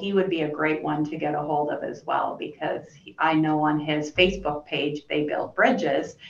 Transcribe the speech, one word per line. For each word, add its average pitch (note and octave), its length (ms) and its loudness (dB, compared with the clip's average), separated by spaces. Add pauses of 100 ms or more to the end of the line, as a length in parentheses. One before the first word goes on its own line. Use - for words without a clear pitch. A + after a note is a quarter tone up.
he G3 140 -2
would F#3+ 160 4
be E3 120 0
a D3+ 60 0
great D3+ 340 0
one D3+ 220 0
to D3+ 140 -4
get D3 160 -2
a D3 60 -2
hold D3+ 300 0
of C#3+ 140 -4
as - 220 -8
well, C#3 320 -2
because - 560 -6
he, - 240 -20
I D#3+ 160 4
know D#3 260 4
on D3+ 180 2
his D3+ 340 -2
Facebook D3+ 520 2
page, D3 420 -4
They D3+ 200 0
Build C#3 280 -4
Bridges, E3+ 600 2 (140)